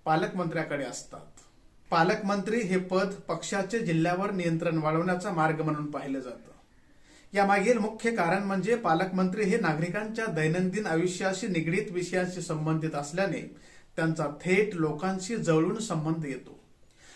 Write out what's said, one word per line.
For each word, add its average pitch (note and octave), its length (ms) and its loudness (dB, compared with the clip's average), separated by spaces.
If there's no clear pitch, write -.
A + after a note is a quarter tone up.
पालकमंत्र्याकडे E3 800 0
असतात. - 560 -14
पालकमंत्री G3+ 720 2
हे F#3 180 0
पद F#3 360 0
पक्षाचे F#3+ 520 -4
जिल्ह्यावर F3 520 2
नियंत्रण E3+ 460 0
वाढवण्याचा F3 540 0
मार्ग D#3 300 2
म्हणून D3 300 -2
पाहिलं C3+ 280 -6
जातं. B2 320 -12
यामागील G3+ 440 4
मुख्य A3 340 0
कारण F#3+ 320 2
म्हणजे G3 320 2
पालकमंत्री F#3 680 2
हे G3+ 140 4
नागरिकांच्या G3 680 0
दैनंदिन F#3 600 0
आयुष्याशी F#3 640 0
निगडीत E3+ 440 0
विषयांशी F3+ 500 -2
संबंधित D#3 540 -2
असल्याने D#3 600 -4
त्यांचा D#3+ 320 0
थेट F#3+ 340 2
लोकांशी F#3 600 -2
जवळून E3 440 2
संबंध D#3+ 460 -2
येतो. - 340 -10